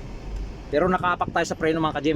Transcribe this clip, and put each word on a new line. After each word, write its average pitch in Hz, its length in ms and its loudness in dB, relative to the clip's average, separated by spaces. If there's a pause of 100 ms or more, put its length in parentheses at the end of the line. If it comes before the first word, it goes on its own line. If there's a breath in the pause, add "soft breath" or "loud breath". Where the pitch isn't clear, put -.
(720)
Pero 151 160 4
nakaapak 180 480 2
tayo 170 120 2
sa 180 120 -4
preno, 160 240 2
mga 147 180 0
ka-G 139 160 0